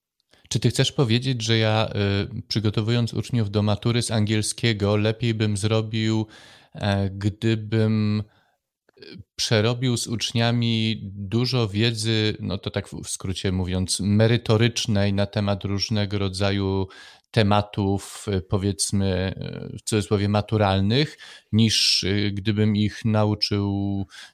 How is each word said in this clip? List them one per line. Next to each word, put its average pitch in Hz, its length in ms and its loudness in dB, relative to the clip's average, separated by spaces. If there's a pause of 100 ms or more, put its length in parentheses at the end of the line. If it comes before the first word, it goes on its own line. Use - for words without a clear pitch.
(500)
Czy 120 100 -2
ty 120 100 2
chcesz 131 220 2
powiedzieć, 123 520 0
że 113 140 2
ja, 110 320 2 (480)
y, 110 100 -8
przygotowując 110 680 0
uczniów 113 380 -2
do 101 120 2
matury 117 380 0
z 117 100 -4
angielskiego, 107 840 0
lepiej 113 360 0
bym 107 240 0
zrobił, 110 680 0 (480)
e, 98 360 0
gdybym, 107 1120 0 (760)
y, 110 40 -20 (320)
przerobił 120 640 2
z - 100 -6
uczniami 117 960 0
dużo 110 640 -2
wiedzy, 110 720 0
no 98 180 -4
to - 140 -10
tak 101 160 -6
w, - 160 -12
w - 60 -12
skrócie - 420 -4
mówiąc, 92 480 -2
merytorycznej 107 1120 2
na 101 120 0
temat 101 380 -2
różnego 101 540 -2
rodzaju 98 680 -2 (440)
tematów, 101 920 0 (120)
y, 92 40 -2
powiedzmy, 98 920 0 (400)
y, - 40 -10
w - 40 -18
cudzysłowie 101 480 0
maturalnych, 104 880 2 (340)
niż, - 520 4
y, 101 300 0
gdybym 104 420 0
ich 104 300 0
nauczył, 101 1000 0 (280)